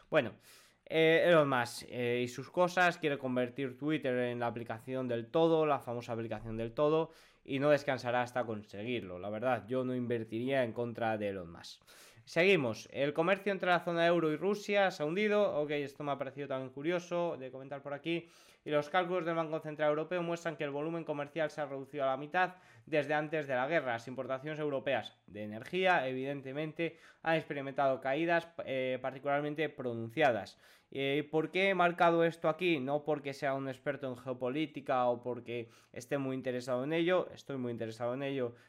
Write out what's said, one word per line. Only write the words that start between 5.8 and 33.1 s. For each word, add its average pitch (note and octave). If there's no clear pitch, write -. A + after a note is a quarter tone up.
aplicación A2+
del A#2
todo, D#3
y C3+
no C#3+
descansará B2+
hasta A#2+
conseguirlo. G#2+
La F#2
verdad, G#2+
yo B2+
no B2+
invertiría A#2+
en A2+
contra A#2
de G#2
Elon F#2
Musk. -
Seguimos. E3
El C#3+
comercio G3
entre F#3
la F3
zona E3+
euro E3+
y D3+
Rusia G3+
se F3
ha -
hundido. G#3
Ok, D3
esto D3
me D3
ha C#3
parecido C3+
también C3
curioso E3+
de B2+
comentar C3+
por C#3+
aquí. E3
Y C#3+
los D3
cálculos F3+
del E3
Banco D#3+
Central D3+
Europeo D#3+
muestran E3+
que D#3
el C#3+
volumen D#3+
comercial D3+
se D#3
ha D3
reducido C#3
a C3+
la C3
mitad F3+
desde D3
antes D3+
de C#3
la B2+
guerra. D3
Las A2+
importaciones C3
europeas C3+
de G#2
energía, C3+
evidentemente, C#3+
han E3
experimentado C#3
caídas, E3
eh, C3
particularmente C#3+
pronunciadas. A#2
Eh, C#3
¿por D#3
qué F#3+
he G3
marcado F3
esto E3
aquí? D#3+
No C#3
porque C#3